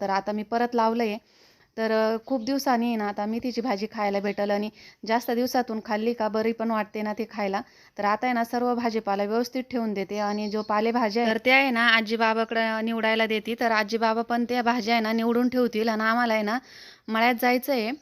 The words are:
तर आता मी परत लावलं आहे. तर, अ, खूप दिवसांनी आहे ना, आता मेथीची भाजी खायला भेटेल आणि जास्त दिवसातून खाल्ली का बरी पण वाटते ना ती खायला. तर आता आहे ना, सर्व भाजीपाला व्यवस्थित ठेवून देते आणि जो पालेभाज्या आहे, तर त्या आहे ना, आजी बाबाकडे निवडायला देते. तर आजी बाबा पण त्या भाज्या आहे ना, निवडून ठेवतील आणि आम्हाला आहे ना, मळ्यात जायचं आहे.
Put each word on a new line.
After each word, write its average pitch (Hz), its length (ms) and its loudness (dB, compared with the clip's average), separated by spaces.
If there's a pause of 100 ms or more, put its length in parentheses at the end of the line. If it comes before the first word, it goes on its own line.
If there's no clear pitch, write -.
तर 196 100 -2
आता 196 220 -2
मी 214 100 -4
परत 240 320 -2
लावलं 226 280 2
आहे. 214 160 -2 (580)
तर, 220 140 -2
अ, 220 260 2 (100)
खूप 262 180 -2
दिवसांनी 254 420 0
आहे 233 100 0
ना, 208 120 -2
आता 208 180 -4
मेथीची 233 340 -4
भाजी 208 320 -4
खायला 202 280 0
भेटेल 202 300 -2
आणि 208 200 0 (360)
जास्त 226 240 0
दिवसातून 240 540 0
खाल्ली 220 280 -2
का 220 160 -2
बरी 220 240 0
पण 226 180 -4
वाटते 214 320 -4
ना 214 100 -4
ती 214 180 -6
खायला. 202 300 -4 (380)
तर 202 60 -2
आता 214 220 0
आहे 254 80 0
ना, 233 100 0
सर्व 247 300 0
भाजीपाला 214 500 -2
व्यवस्थित 240 460 -2
ठेवून 226 240 -2
देते 196 240 -4
आणि 208 320 -2
जो 214 120 -2
पालेभाज्या 226 600 2
आहे, 226 100 2
तर 220 120 0
त्या 254 120 6
आहे 277 140 4
ना, 233 160 2
आजी 226 300 4
बाबाकडे 226 680 0
निवडायला 220 440 2
देते. 214 340 -2
तर 233 100 2
आजी 214 280 0
बाबा 220 240 2
पण 240 220 0
त्या 247 180 0
भाज्या 233 320 2
आहे 233 80 2
ना, 220 100 0
निवडून 233 360 2
ठेवतील 233 400 0
आणि 220 140 0
आम्हाला 226 320 2
आहे 220 80 0
ना, 214 160 -2 (500)
मळ्यात 226 340 4
जायचं 247 300 2
आहे. 226 180 0 (120)